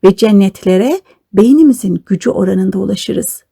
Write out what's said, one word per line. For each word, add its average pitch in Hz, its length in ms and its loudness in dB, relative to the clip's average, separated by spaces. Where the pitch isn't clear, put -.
ve 190 120 4
cennetlere 202 840 0
beynimizin 240 720 2
gücü - 240 -4
oranında 190 480 -2
ulaşırız. - 720 -6